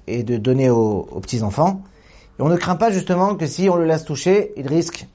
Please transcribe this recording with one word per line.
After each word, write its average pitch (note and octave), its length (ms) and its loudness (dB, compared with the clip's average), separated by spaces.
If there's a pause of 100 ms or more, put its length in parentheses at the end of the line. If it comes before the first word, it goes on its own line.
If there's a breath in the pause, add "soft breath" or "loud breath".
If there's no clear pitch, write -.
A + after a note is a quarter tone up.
et A#2+ 160 -4
de A#2 140 -2
donner B2+ 340 2
aux, A2 400 2
aux E2+ 100 -10
petits-enfants. C#3 600 -2 (560 loud breath)
Et - 40 -2
on C#3+ 60 2
ne E3+ 80 4
craint F3 200 -2
pas A3+ 140 2
justement F#3+ 440 0
que E3 120 -6
si F3+ 220 0
on F3 80 4
le E3+ 80 2
laisse D#3+ 200 0
toucher, F3+ 520 0
il C3+ 100 -8
risque E3 480 -2